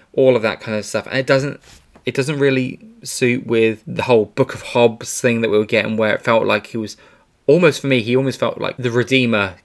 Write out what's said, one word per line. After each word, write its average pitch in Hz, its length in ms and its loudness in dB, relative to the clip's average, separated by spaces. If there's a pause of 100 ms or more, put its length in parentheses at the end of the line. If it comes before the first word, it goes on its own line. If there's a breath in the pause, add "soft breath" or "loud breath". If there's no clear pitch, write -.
(140 loud breath)
all 131 220 4
of 110 60 0
that 107 180 -2
kind 110 180 -6
of 104 80 -8
stuff. - 220 -6
And 127 100 -4
it 131 80 -4
doesn't, 139 360 0 (440 loud breath)
it 123 80 -4
doesn't 139 260 -4
really 131 400 0 (240)
suit 127 440 -2
with 113 400 2
the 110 160 -6
whole 113 220 4
Book - 280 -2
of 101 80 -14
Hobbes - 600 0
thing 117 200 0
that 113 80 0
we 104 80 2
were 107 80 2
getting, 110 300 0
where 107 180 0
it - 100 -4
felt 113 220 2
like 104 220 -2
he - 100 -10
was 107 200 -8 (480 soft breath)
almost, 156 360 4
for 143 60 -6
me, 127 140 2
he 117 140 0
almost 131 240 -2
felt - 200 -4
like - 180 -6
the 120 140 -4
Redeemer 117 720 2